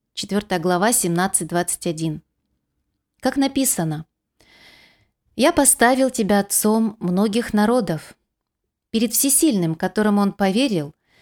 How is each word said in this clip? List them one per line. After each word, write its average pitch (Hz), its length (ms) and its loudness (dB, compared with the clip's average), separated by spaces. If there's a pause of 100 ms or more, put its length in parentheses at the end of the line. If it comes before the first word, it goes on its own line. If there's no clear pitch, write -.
(140)
четвертая 190 440 -4
глава, 180 340 2
семнадцать 180 560 -2
двадцать 175 380 -4
один. 160 360 -4 (960)
Как 262 160 -2
написано: 262 680 -2 (1300)
«Я 302 160 2
поставил 262 580 2
тебя 202 300 0
отцом 220 600 0
многих 202 520 -2
народов». 214 600 0 (760)
Перед 226 220 0
Всесильным, 226 640 0
которому 202 480 0
он 196 100 0
поверил, 190 600 0 (280)